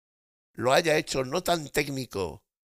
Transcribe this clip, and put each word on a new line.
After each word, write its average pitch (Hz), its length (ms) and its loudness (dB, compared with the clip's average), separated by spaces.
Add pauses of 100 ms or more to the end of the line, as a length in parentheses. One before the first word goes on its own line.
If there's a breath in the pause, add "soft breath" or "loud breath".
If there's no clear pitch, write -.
(540)
lo 131 200 2
haya 160 240 4
hecho 143 260 -2
no 147 180 -2
tan 165 280 -2
técnico, 131 760 -4 (340)